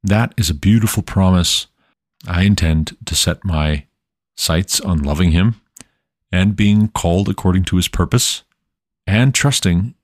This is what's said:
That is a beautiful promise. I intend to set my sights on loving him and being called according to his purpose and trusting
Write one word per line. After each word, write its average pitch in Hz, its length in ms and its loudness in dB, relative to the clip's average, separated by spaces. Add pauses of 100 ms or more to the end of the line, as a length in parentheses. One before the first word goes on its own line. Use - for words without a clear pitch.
That 107 340 0
is 82 140 -2
a 80 40 -2
beautiful 107 480 2
promise. 92 680 0 (580)
I 90 160 -2
intend 82 540 0 (100)
to - 80 -6
set - 300 -2
my 76 420 -2 (500)
sights - 440 -2
on 85 220 -2
loving 76 300 0
him 98 280 2 (680)
and 95 260 0
being 104 320 4
called 92 400 -2
according 92 360 0
to 92 120 -2
his 90 120 0
purpose - 540 -2 (640)
and 120 280 2
trusting 98 680 0